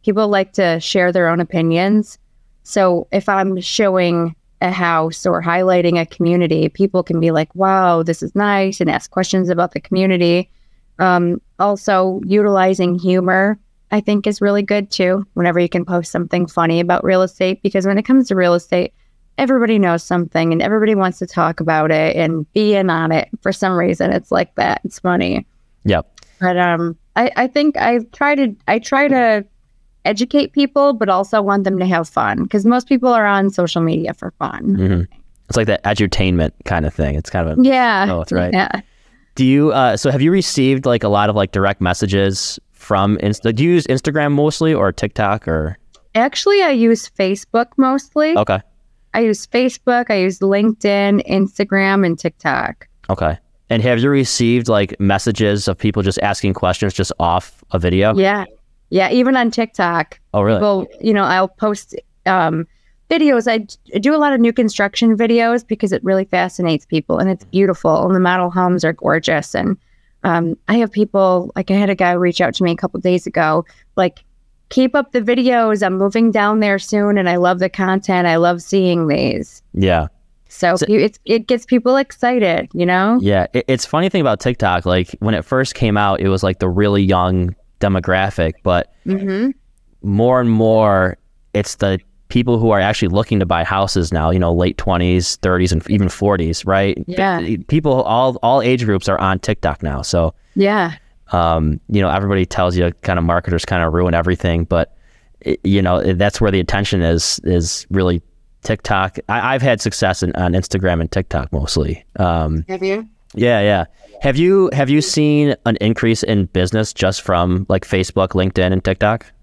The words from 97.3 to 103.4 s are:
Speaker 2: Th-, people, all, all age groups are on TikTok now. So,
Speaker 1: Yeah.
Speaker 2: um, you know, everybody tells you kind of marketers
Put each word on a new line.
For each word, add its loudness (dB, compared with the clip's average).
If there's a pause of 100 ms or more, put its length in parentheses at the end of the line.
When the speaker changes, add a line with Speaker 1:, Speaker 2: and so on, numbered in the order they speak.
Speaker 2:
Th-, -6
people, 0
all, 0
all 2
age 0
groups 0
are 0
on 0
TikTok -4
now. -6
So, 0 (220)
Speaker 1:
Yeah. 0 (380)
Speaker 2:
um, 0 (100)
you 2
know, 0
everybody 0
tells -2
you 2 (100)
kind -2
of -2
marketers -2